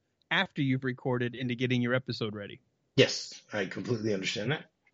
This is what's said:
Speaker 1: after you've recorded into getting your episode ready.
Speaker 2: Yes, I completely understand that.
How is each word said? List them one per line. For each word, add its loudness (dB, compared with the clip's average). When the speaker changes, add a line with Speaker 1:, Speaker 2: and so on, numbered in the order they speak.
Speaker 1:
after 0
you've 2
recorded -2
into -2
getting 2
your 2
episode -2
ready. -12
Speaker 2:
Yes, 4
I 0
completely -2
understand -2
that. -4